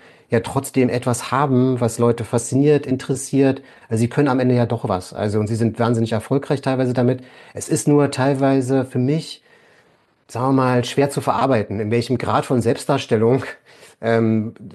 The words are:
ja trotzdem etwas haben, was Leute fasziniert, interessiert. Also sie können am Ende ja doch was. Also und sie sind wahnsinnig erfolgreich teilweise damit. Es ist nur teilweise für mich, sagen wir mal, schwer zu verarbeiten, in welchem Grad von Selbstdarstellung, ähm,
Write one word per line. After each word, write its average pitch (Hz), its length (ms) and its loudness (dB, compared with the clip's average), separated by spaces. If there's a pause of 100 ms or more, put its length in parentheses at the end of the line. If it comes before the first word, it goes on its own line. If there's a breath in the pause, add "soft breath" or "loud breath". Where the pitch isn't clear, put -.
(300 loud breath)
ja 113 120 2
trotzdem 131 480 -2
etwas 120 420 -4
haben, 127 500 2
was 117 160 -2
Leute 117 260 2
fasziniert, 139 640 0
interessiert. 135 800 -2 (260 loud breath)
Also 113 120 0
sie 120 80 2
können 143 180 0
am 131 120 2
Ende 127 160 2
ja 120 120 2
doch 120 200 -4
was. 92 240 -4
Also 104 280 -2
und 104 80 0
sie 113 80 -4
sind 110 240 0
wahnsinnig 113 320 0
erfolgreich 139 500 -2
teilweise 131 320 -2
damit. 127 300 0 (320 loud breath)
Es - 120 -10
ist - 200 -2
nur 143 240 4
teilweise 135 760 0
für 131 140 -4
mich, 147 440 -2 (840 soft breath)
sagen 123 220 -4
wir 135 40 2
mal, 127 320 2
schwer 139 240 0
zu 139 120 -6
verarbeiten, 113 580 0
in 107 120 -4
welchem 120 260 0
Grad - 280 -2
von 127 160 0
Selbstdarstellung, 117 840 0 (580 loud breath)
ähm, 113 520 2 (220)